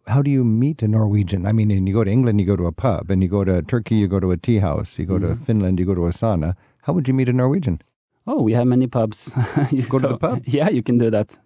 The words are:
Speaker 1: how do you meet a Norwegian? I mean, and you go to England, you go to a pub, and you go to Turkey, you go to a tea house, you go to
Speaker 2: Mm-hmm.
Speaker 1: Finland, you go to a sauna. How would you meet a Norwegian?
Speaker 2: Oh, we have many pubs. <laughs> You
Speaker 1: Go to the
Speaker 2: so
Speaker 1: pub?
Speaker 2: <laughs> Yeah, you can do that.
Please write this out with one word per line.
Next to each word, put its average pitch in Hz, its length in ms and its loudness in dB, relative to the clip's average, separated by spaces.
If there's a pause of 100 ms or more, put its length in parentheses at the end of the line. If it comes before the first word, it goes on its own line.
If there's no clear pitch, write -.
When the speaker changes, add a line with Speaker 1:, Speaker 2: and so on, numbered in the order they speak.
Speaker 1:
how 131 160 2
do 143 80 0
you 131 140 2
meet 120 380 0
a 110 60 0
Norwegian? 101 580 0
I 104 60 0
mean, 110 180 2
and 95 180 0
you 98 60 0
go 113 100 2
to 95 60 -2
England, 113 300 2
you 90 60 0
go 98 100 2
to 87 100 0
a 82 60 -2
pub, 92 380 -2
and 95 120 2
you 92 60 2
go 98 160 0
to 90 180 0
Turkey, 113 340 -2
you 101 120 2
go 95 120 0
to 92 120 0
a 87 40 0
tea 113 220 0
house, 87 400 -2
you 85 80 -6
go 90 120 0
to 82 100 -2
Speaker 2:
Mm-hmm. 117 160 -4
Speaker 1:
Finland, 95 360 0
you 90 60 0
go 98 80 0
to 87 120 -2
a 85 60 0
sauna. 90 420 -2 (280)
How 147 100 -4
would 156 160 -2
you 131 60 2
meet 131 140 0
a 123 40 0
Norwegian? 127 480 0 (460)
Speaker 2:
Oh, 269 160 -2
we 110 100 2
have 120 160 2
many 127 180 2
pubs. 113 460 -4 (200)
<laughs> 143 200 0
You 131 100 -2
Speaker 1:
Go 123 160 -2
to 131 100 -2
the 123 60 -2
Speaker 2:
so - 40 -10
Speaker 1:
pub? 190 240 -4
Speaker 2:
<laughs> - 40 -14
Yeah, 143 240 0
you 123 120 0
can 120 160 2
do 117 120 2
that. 104 360 -2